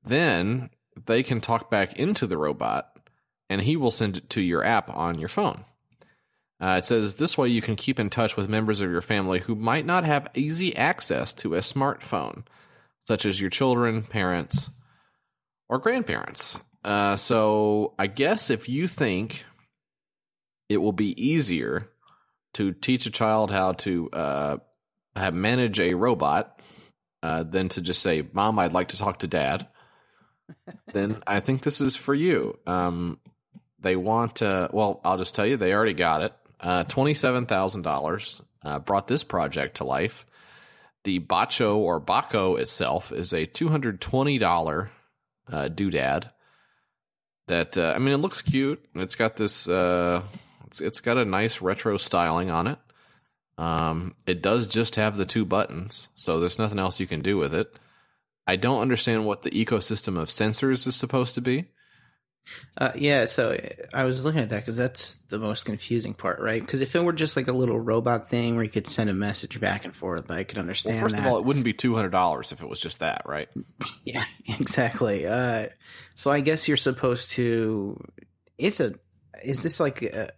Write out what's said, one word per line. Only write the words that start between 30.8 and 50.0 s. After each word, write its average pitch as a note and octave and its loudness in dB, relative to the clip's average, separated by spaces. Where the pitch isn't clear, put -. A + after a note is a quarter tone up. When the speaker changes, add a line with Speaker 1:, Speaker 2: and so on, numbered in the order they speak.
Speaker 1:
then G#2+ -2
I G3 0
think C3 0
this - 0
is C3+ 2
for - -2
you. C#3+ 0
Um, F2 -2
they F#2 2
want, A2 0
uh, F#2+ 2
well, G2+ 2
I'll F#2 4
just F#2 -4
tell G#2 0
you, C3+ 2
they F#2+ 2
already G#2+ 2
got D#2 2
it. - -2
Uh, F2+ 0
twenty-seven C3 2
thousand F#2+ 0
dollars, D#2+ -4
uh, D2 -4
brought G2 0
this C#3 0
project D2 -2
to C#2+ -4
life. C#2+ -2
The F#2+ 0
Bacho G#2 2
or F2 2
Baco F#2 2
itself - -2
is F2+ -4
a D#2+ 0
two - -2
hundred B2+ 0
twenty C#3 0
dollar, E2+ 0
uh, C#2+ -2
doodad D#2 0
that, E2+ 0
uh, E2 2
I - 0
mean, C3+ 2
it C#3 2
looks F#3 -2
cute. C#3 0
It's F2+ -6
got A2 2
this, - -2
uh, F2+ 2